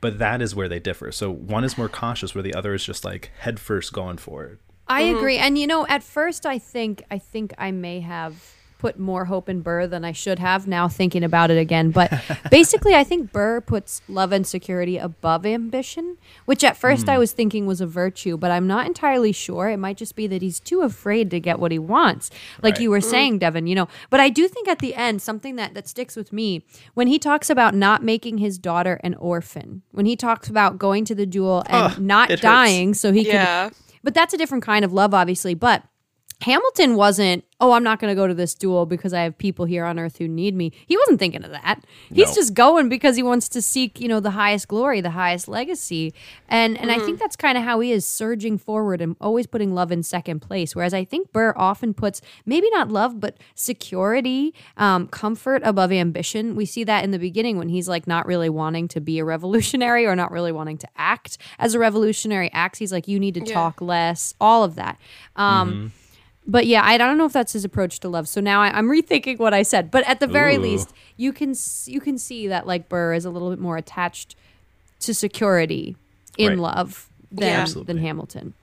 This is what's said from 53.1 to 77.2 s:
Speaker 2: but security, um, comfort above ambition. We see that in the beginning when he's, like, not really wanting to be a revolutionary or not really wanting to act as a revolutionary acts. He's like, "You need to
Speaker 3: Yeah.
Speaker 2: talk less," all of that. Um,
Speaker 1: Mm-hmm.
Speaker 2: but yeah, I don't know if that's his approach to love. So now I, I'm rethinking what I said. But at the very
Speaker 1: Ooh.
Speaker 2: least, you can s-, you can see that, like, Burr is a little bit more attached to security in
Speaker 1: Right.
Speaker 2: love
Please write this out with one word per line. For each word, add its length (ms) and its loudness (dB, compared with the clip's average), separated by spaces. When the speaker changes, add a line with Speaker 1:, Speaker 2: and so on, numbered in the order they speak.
Speaker 2:
but 200 -8
security, 1000 -2
um, 320 2
comfort 560 -2
above 260 2
ambition. 640 -2
We 120 -4
see 180 -6
that 180 2
in 100 -2
the 60 -4
beginning 380 -2
when 140 -4
he's, 180 -4
like, 180 -4
not 200 -2
really 240 0
wanting 380 -4
to 120 -8
be 200 -4
a 40 -2
revolutionary 800 0
or 100 2
not 160 -2
really 220 -4
wanting 260 -8
to 100 -18
act 400 -4
as 140 0
a 60 0
revolutionary 760 0
acts. 260 -2
He's 140 -8
like, 160 -4
"You 100 -2
need 160 -2
to 60 -6
Speaker 3:
Yeah. 140 -6
Speaker 2:
talk 260 0
less," 580 -2
all 260 6
of 100 -4
that. 240 -10
Um, 380 2
Speaker 1:
Mm-hmm. 140 -8
Speaker 2:
but 180 4
yeah, 180 6
I 120 6
don't 220 4
know 60 4
if 80 0
that's 220 0
his 100 -4
approach 360 -4
to 80 -8
love. 200 -4
So 120 -4
now 220 4
I, 60 4
I'm 100 2
rethinking 520 2
what 120 4
I 120 4
said. 260 0
But 160 4
at 140 2
the 80 0
very 280 4
Speaker 1:
Ooh. 40 0
Speaker 2:
least, 320 -2
you 160 -4
can 180 -4
s-, 380 -8
you 120 -6
can 180 -4
see 280 -10
that, 220 -4
like, 200 -4
Burr 260 0
is 100 -2
a 60 -8
little 200 -6
bit 80 -6
more 180 -4
attached 600 -8
to 120 -4
security 840 0
in 120 4
Speaker 1:
Right. 80 0
Speaker 2:
love 500 -6